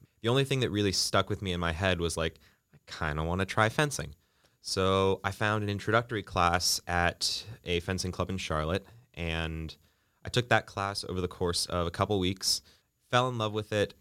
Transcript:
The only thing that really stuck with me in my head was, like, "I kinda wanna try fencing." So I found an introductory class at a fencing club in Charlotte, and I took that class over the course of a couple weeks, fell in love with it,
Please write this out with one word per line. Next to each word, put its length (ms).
The 80
only 140
thing 180
that 100
really 200
stuck 380
with 140
me 80
in 80
my 120
head 300
was, 160
like, 220
"I 40
kinda 360
wanna 220
try 240
fencing." 460
So 600
I 60
found 340
an 60
introductory 540
class 640
at 580
a 180
fencing 300
club 200
in 80
Charlotte, 480
and 640
I 60
took 200
that 160
class 380
over 180
the 60
course 400
of 180
a 60
couple 260
weeks, 460
fell 180
in 80
love 160
with 180
it, 300